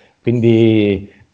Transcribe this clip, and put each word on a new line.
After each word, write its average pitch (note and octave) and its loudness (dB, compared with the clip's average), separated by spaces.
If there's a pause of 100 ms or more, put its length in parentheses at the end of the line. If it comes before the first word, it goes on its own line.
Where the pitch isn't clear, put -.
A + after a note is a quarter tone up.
(200)
Quindi A2+ 0 (240)